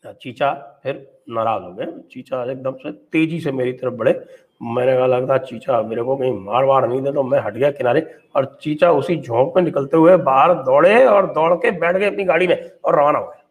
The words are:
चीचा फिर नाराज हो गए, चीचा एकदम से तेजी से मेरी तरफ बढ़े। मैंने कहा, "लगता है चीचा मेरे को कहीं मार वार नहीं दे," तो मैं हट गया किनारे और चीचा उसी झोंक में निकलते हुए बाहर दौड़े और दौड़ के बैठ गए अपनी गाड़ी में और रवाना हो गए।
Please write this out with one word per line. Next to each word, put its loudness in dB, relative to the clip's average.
चीचा -8
फिर -10
नाराज -4
हो -16
गए, -8
चीचा -10
एकदम -8
से -14
तेजी -4
से -4
मेरी -4
तरफ -8
बढ़े। -2
मैंने 0
कहा, 2
"लगता 0
है 2
चीचा -4
मेरे -6
को -2
कहीं -2
मार -2
वार 2
नहीं -2
दे," -4
तो -2
मैं 0
हट -6
गया 0
किनारे -2
और -2
चीचा 2
उसी 0
झोंक 0
में 4
निकलते -2
हुए 6
बाहर 4
दौड़े 4
और 4
दौड़ 2
के 0
बैठ -2
गए 0
अपनी -4
गाड़ी 2
में -2
और 2
रवाना 2
हो -10
गए। -20